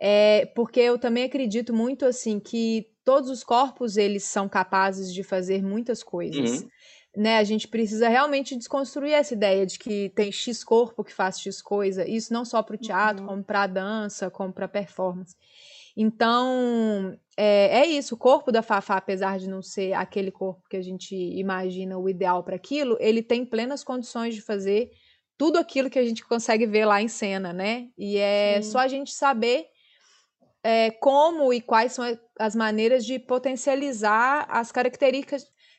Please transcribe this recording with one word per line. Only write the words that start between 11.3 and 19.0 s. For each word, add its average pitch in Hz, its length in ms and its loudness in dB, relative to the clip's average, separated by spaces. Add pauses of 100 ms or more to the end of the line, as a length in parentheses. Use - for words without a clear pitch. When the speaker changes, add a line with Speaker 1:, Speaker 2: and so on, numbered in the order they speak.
Speaker 1:
X 196 220 -10
coisa, 196 480 -2
isso 220 240 -4
não 233 140 -4
só 226 160 0
pro 214 160 -8
teatro, 208 460 0
Speaker 3:
Uhum. 196 40 -12
Speaker 1:
como 196 160 -8
pra 202 220 0
dança, 196 640 -4
como 185 240 -8
pra 196 120 -8
performance. 185 680 -6 (580)
Então, 226 1200 0 (220)
é, 208 440 6
é 302 60 6
isso, 285 280 -2
o - 40 -12
corpo 277 320 4
da 226 120 4
Fafá, 202 340 0
apesar 190 420 -4